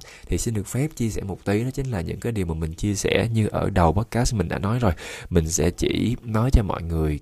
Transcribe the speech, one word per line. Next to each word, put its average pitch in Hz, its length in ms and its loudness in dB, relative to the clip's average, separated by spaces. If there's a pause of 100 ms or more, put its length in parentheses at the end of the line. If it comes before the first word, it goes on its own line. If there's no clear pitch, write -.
(260)
Thì - 120 0
xin 117 160 -2
được 101 120 -2
phép 139 300 -2
chia 113 120 0
sẻ 98 140 -4
một 95 220 -8
tí, 104 200 2
đó 131 60 -2
chính 135 200 -4
là 101 100 -2
những 85 200 -6
cái 117 120 -2
điều 98 140 -2
mà 82 80 -2
mình 80 180 -4
chia 101 220 -2
sẻ 101 380 2
như 110 140 4
ở - 240 0
đầu 87 220 6
podcast 110 420 0
mình 87 140 0
đã 69 100 -4
nói 101 200 0
rồi. 107 140 4 (380)
Mình 82 180 2
sẽ 80 220 2
chỉ 107 540 0
nói 113 280 0
cho 117 100 8
mọi 90 200 -4
người, 78 400 0